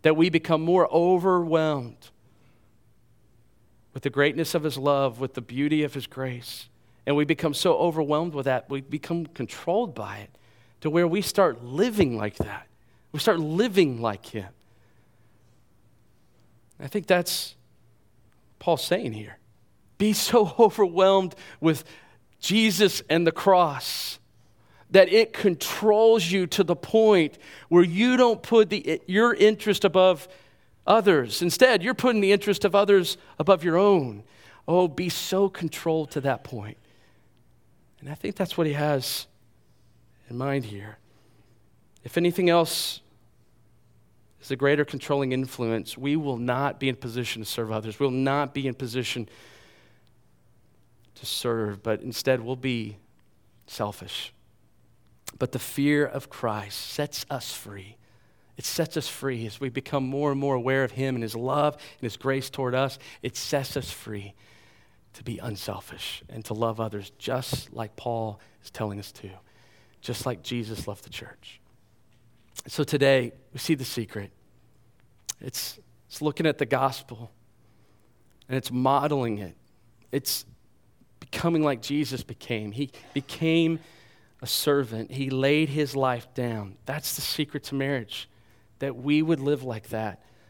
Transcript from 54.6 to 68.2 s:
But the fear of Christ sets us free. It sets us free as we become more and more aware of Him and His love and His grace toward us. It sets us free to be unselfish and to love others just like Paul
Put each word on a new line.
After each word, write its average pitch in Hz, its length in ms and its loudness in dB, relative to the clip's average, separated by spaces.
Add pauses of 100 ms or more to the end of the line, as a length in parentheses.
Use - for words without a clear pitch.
But 127 140 -4
the 127 80 -6
fear 147 460 2
of - 240 -10
Christ 107 500 -6
sets - 500 -8
us 135 240 -10
free. 101 440 -16 (580)
It - 80 -14
sets - 320 -4
us 156 140 -6
free 127 360 -8
as 104 140 -12
we 139 80 -6
become 131 400 -4
more 143 240 -2
and 139 80 -2
more 139 160 -2
aware 131 300 0
of 123 60 -8
Him 131 240 -4
and 120 60 -4
His 110 140 -8
love 143 400 -2
and - 260 -20
His 120 140 -8
grace 135 340 -4
toward 127 240 -4
us. 135 240 -2 (240)
It 123 140 -8
sets - 400 -6
us - 160 -8
free 101 420 -12 (800)
to - 120 -20
be 117 120 -8
unselfish - 920 -12
and 113 160 -14
to - 80 -8
love 110 260 -4
others 104 400 -8
just - 540 -6
like 110 240 -12
Paul 113 420 -6 (240)